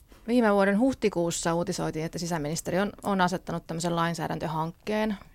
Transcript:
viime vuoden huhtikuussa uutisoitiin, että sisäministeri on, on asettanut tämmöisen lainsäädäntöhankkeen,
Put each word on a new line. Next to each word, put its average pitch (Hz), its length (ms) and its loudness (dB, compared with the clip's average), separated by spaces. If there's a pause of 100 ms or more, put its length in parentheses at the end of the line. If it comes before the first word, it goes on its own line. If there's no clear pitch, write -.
(280)
viime 226 240 4
vuoden 202 260 4
huhtikuussa 175 760 0
uutisoitiin, 165 500 -2
että 165 140 -6
sisäministeri 165 600 -4
on, 202 140 0 (100)
on 196 180 0
asettanut 175 460 -2
tämmöisen 170 300 -2
lainsäädäntöhankkeen, 165 1200 -2 (180)